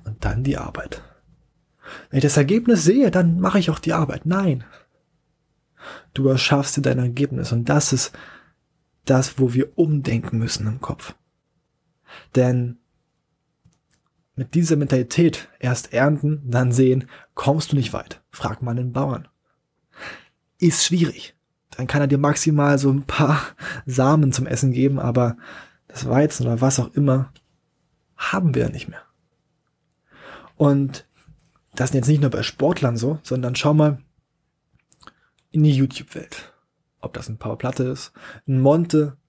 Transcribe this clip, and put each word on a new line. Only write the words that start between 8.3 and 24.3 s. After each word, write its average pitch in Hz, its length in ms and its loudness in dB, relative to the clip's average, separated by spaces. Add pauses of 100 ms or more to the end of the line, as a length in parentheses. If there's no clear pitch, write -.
das, 131 340 2
wo 127 140 2
wir 131 260 -2
umdenken 139 600 0
müssen 113 280 -4
im 110 140 -4
Kopf. - 340 -10 (1200)
Denn 127 440 2 (1600)
mit - 200 -8
dieser 165 220 2
Mentalität, 147 720 0 (100)
erst - 340 -4
ernten, 147 580 0
dann 123 220 2
sehen, 131 360 2 (260)
kommst - 380 0
du 147 40 2
nicht 127 160 -2
weit. - 380 -12
Frag - 320 -8
mal 120 80 -6
einen 123 220 -4
Bauern. 131 360 -4 (1300)
Ist - 260 2
schwierig. - 520 -2 (400)
Dann 131 100 -6
kann 147 140 0
er 143 60 2
dir 139 120 2
maximal 143 600 2
so 139 120 2
ein 139 120 2
paar 147 400 0 (420)
Samen 135 480 2